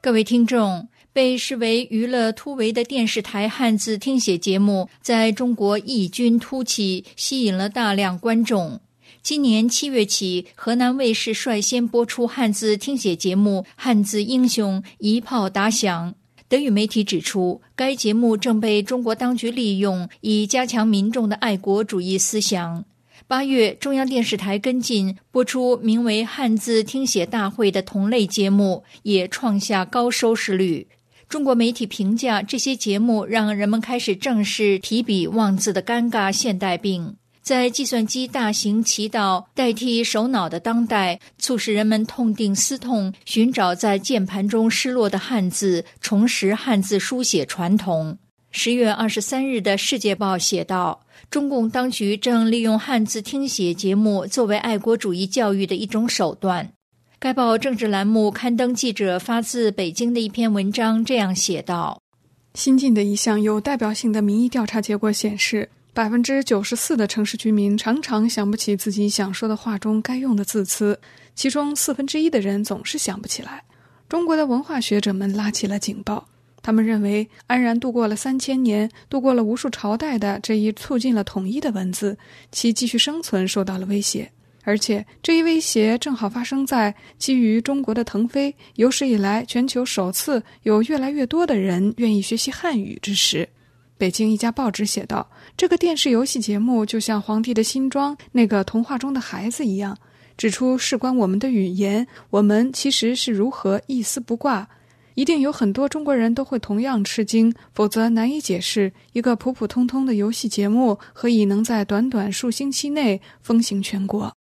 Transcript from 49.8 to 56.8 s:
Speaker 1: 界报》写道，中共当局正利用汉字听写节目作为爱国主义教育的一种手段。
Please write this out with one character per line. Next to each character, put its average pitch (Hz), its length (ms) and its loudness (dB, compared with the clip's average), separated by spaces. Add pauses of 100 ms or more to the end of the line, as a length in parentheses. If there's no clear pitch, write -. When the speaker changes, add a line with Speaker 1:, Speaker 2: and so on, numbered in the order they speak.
Speaker 1:
界 202 160 0
报》 190 260 0
写 170 240 0
道， 180 380 -2 (300)
中 285 180 0
共 240 180 0
当 254 220 -2
局 208 260 0
正 226 360 2
利 233 100 2
用 220 160 2
汉 220 260 0
字 214 160 -4
听 269 280 -4
写 180 260 0
节 190 220 0
目 202 320 2
作 233 180 0
为 208 100 2
爱 220 220 -2
国 226 180 2
主 226 160 -4
义 180 140 -2
教 208 260 0
育 196 140 0
的 185 100 -4
一 208 120 -4
种 226 200 0
手 185 280 -2
段。 175 360 -4 (460)